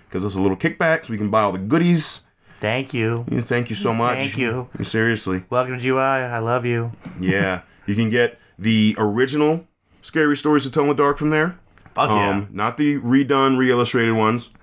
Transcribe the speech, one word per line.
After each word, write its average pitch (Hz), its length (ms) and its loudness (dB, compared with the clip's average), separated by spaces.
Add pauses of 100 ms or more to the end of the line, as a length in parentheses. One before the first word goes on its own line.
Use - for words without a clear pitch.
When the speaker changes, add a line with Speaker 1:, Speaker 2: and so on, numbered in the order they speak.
(120)
Speaker 1:
gives 98 140 -4
us 98 100 -6
a 95 60 0
little 95 160 2
kickback - 480 0
so 117 60 -10
we 110 60 -6
can 104 120 -2
buy 110 120 2
all 101 100 2
the 92 80 -6
goodies. 151 680 0 (360)
Speaker 2:
Thank 123 340 -4
you. 117 340 -2
Speaker 1:
Yeah, 123 120 -2
thank 120 280 -2
you 110 60 -6
so 117 180 -2
much. 120 260 -2
Speaker 2:
Thank 135 180 -4
you. 123 320 -4 (120)
Speaker 1:
Seriously. 110 680 -2
Speaker 2:
Welcome 127 260 -2
to 123 40 -8
G 123 80 -4
U 131 120 2
I. 135 220 0
I 120 180 -6
love 120 260 -2
you. 117 260 -2 (280)
Speaker 1:
Yeah. 95 420 0 (240)
You 104 100 -2
can 113 140 0
get 120 300 0 (180)
the 107 400 2
original 135 680 0 (340)
Scary 147 360 0
Stories 151 260 2
to 131 80 -6
Tell 151 120 0
in 147 60 2
the 143 60 2
Dark 143 220 2
from 151 120 -2
there. 156 300 0 (340)
Speaker 2:
Fuck 123 180 0
yeah. 101 180 2
Speaker 1:
Um, 101 220 -2
not 110 260 -4
the 147 220 2
redone, 135 580 2
re-illustrated 120 560 2
ones. 113 360 0 (140)